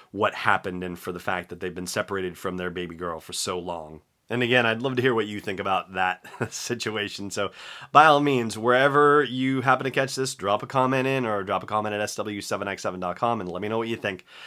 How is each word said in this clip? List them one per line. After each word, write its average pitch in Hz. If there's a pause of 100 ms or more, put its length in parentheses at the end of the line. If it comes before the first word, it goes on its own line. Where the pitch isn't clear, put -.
(100)
what 101
happened 95
and 90
for -
the 87
fact 90
that 85
they've 90
been 92
separated 92
from 92
their 90
baby 87
girl 85
for -
so 95
long. 82 (300)
And 120
again, 123
I'd 113
love 131
to 123
hear 127
what 110
you 104
think 98
about 95
that 92 (140)
<laughs> 113
situation. 107
So 98 (400)
by 151
all 147
means, 123
wherever 139
you 131
happen 127
to 135
catch 135
this, 131
drop 101
a -
comment 131
in 135
or 104
drop 92
a 98
comment 104
at 104
S 104
W 104
seven 101
X 98
seven 92
dot 90
com 117
and 90
let 87
me 104
know 113
what 113
you 113
think. 98 (220)